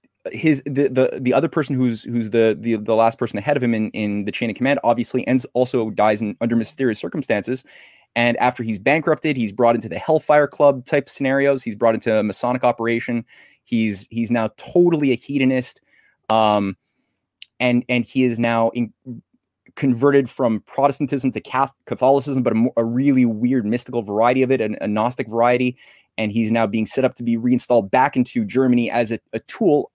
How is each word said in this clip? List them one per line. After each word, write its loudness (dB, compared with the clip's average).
his, 0
the, 0
the, 0
the 0
other 2
person -2
who's, 0
who's -4
the, 4
the, -2
the -2
last 2
person -4
ahead -2
of -2
him 0
in, -2
in -4
the -6
chain -4
of -8
command, 0
obviously 0
ends, 0
also 0
dies 2
in, -6
under 0
mysterious -2
circumstances. -4
And 2
after 0
he's -4
bankrupted, 0
he's -4
brought 4
into -6
the -8
Hellfire 2
Club 2
type -2
scenarios. 0
He's -8
brought 2
into 0
a 0
Masonic -2
operation. -2
He's, -2
he's -4
now 0
totally 2
a 2
hedonist. -2
Um, 2
and, 0
and -2
he -2
is -2
now 0
in, -4
converted 2
from -2
Protestantism -2
to -6
Cath-, -2
Catholicism, 0
but 2
a 0
mo-, 2
a 0
really 2
weird 0
mystical -4
variety 2
of 0
it, 2
an, -2
a -4
Gnostic -2
variety. 2
And -4
he's 0
now 2
being -2
set -2
up 0
to -12
be 0
reinstalled 2
back 2
into 0
Germany 2
as -2
a, -6
a -4
tool 0